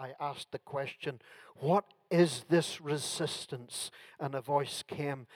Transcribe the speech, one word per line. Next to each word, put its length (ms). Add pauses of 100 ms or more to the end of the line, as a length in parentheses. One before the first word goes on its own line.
I 180
asked 320
the 80
question, 640 (380)
"What 240 (260)
is 380
this 320
resistance?" 1120 (260)
And 160
a 60
voice 460
came, 500